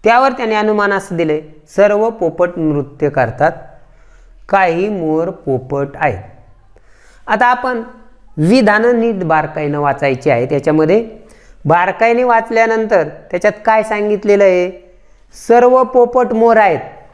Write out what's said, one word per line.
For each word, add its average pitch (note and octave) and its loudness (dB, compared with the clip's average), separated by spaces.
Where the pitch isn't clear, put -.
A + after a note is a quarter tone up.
त्यावर B3+ 2
त्याने A3+ -4
अनुमान G#3 0
असं F#3+ -6
दिलंय, D#3 -2
सर्व G#3 2
पोपट F3 -2
नृत्य D3 -4
करतात, C3+ -2
काही F#3 0
मोर E3 -2
पोपट C#3 -6
आहेत. G#2+ -4
आता G#3+ 0
आपण B3 -2
विधानं A3 2
नीट A3+ -2
बारकाईनं D#3 -2
वाचायची C#3+ -2
आहेत. B2 0
याच्यामध्ये D#3 0
बारकाईने F#3+ 2
वाचल्यानंतर A3+ 0
त्याच्यात G3+ -2
काय A3 2
सांगितलेलं G#3 0
आहे? F#3 0
सर्व B3 4
पोपट B3 0
मोर A3+ 4
आहेत. F3+ 2